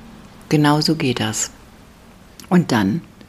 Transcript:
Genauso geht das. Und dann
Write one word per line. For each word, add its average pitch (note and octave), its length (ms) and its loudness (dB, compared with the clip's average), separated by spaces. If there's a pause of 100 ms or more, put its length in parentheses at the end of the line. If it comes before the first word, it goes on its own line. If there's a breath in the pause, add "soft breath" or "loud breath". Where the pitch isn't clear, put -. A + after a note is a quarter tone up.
(480)
Genauso D3+ 480 2
geht C3 240 -2
das. A2 320 -6 (960)
Und F3+ 240 2
dann A2 300 0 (280)